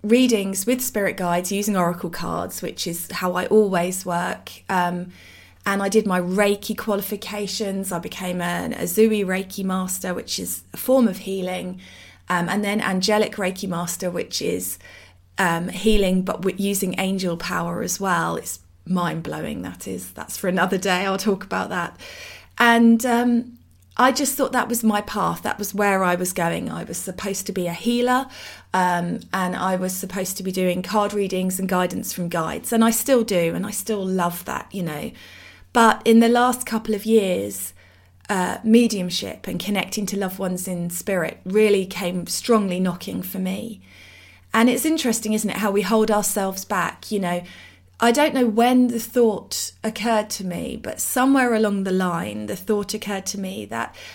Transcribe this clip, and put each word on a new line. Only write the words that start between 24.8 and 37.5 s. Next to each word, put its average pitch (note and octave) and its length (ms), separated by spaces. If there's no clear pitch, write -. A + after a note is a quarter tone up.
my G#3 200
path. F3 400
That - 180
was - 160
where G3 300
I F3+ 100
was F3+ 160
going. E3+ 400
I E3+ 140
was F3 120
supposed G3 500
to G#3 40
be F3+ 160
a E3+ 60
healer, B3 540
um, F3 460
and F3+ 240
I F#3 180
was F#3 160
supposed F#3 460
to F#3+ 60
be F#3 100
doing F#3 280
card G#3 320
readings F#3 460
and F#3+ 80
guidance F3+ 460
from F3 160
guides. E3 420
And A3+ 100
I A3+ 100
still A#3 340
do, E3+ 280
and F#3 120
I G#3 60
still G3+ 340
love F3+ 400
that, - 260
you F#3+ 120
know. D3+ 280
But A3+ 340
in A3+ 120
the A#3 100
last B3 360
couple A3 300
of G3+ 100
years, G3 680